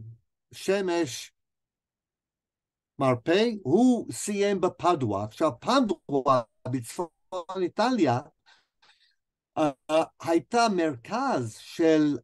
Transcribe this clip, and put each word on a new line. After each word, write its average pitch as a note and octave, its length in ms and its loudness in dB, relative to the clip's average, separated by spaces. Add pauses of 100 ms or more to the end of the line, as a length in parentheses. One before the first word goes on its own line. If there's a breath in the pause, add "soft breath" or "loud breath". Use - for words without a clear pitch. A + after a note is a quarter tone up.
(520)
שמש F3 800 -4 (1700)
מרפא, D#3 500 2 (140)
הוא A3+ 480 4
סיים G3+ 500 -2
בפדואה. D#3 600 0
עכשיו, D3 360 -2
פדואה C#3 840 0 (260)
בצפון B2+ 400 -6 (540)
איטליה, F#3 580 0 (1400 soft breath)
אה, D3+ 460 0 (180)
הייתה A3+ 540 0
מרכז D#3+ 840 -4
של, D#3 640 2